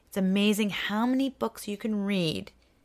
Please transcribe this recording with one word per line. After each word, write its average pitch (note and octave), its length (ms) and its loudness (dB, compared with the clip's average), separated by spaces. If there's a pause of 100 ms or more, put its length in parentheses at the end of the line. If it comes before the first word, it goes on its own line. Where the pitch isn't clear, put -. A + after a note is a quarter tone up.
It's - 100 -8
amazing G3+ 540 2
how G#3 340 -2
many C4 260 2
books - 360 -6
you G#3 100 -6
can G#3 280 -2
read F#3+ 480 0 (320)